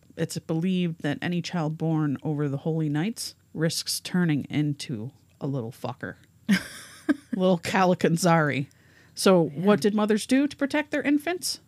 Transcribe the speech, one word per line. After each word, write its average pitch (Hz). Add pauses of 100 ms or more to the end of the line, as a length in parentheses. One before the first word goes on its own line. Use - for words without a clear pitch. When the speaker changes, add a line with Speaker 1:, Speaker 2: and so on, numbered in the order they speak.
(160)
Speaker 1:
It's 165
believed 170
that 147
any 175
child 160
born 156
over 147
the 135
holy 160
nights 160 (180)
risks -
turning 165
into 139 (280)
a -
little 131
fucker. - (320)
<laughs> 202 (800)
Little 185
Kalakanzari. 165 (480)
So 185
Speaker 2:
Man. 143
Speaker 1:
what 202
did 208
mothers 214
do 269
to -
protect 294
their 294
infants? 294